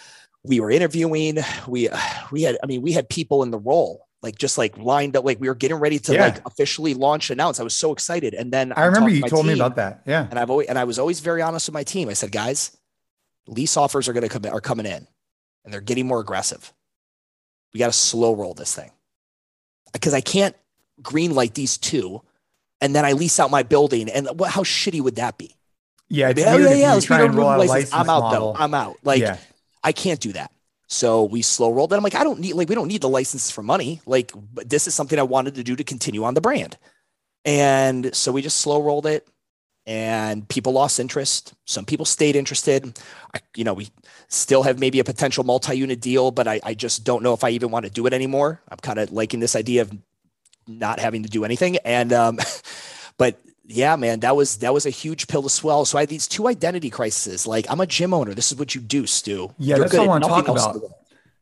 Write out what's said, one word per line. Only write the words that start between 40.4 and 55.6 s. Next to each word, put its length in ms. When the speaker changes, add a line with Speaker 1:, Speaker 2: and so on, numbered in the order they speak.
Speaker 1:
people 240
lost 260
interest. 540
Some 200
people 200
stayed 300
interested. 640
I, 60
you 80
know, 100
we 160
still 360
have 160
maybe 200
a 40
potential 400
multi-unit 580
deal, 280
but 180
I, 140
I 120
just 300
don't 200
know 100
if 100
I 80
even 200
wanna 180
do 160
it 80
anymore. 560
I'm 80
kinda 340
liking 280
this 160
idea 260
of 100
not 320
having 240
to 60
do 160
anything. 320
And, 360
um, 240
<laughs> 400
but 220
yeah, 300
man, 240
that 160
was, 220
that 160
was 120
a 40
huge 380
pill 160
to 60
swallow. 360